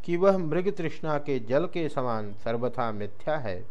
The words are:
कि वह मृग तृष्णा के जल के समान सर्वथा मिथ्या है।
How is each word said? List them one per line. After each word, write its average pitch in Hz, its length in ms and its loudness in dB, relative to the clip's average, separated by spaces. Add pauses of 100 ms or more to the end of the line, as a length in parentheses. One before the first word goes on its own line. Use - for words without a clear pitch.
कि 170 120 0
वह 190 220 6
मृग 185 380 0
तृष्णा 156 420 -2
के 143 200 0
जल 127 280 2
के 170 220 -2
समान 110 460 -2
सर्वथा 117 580 -2
मिथ्या 104 440 -2
है। 95 340 -2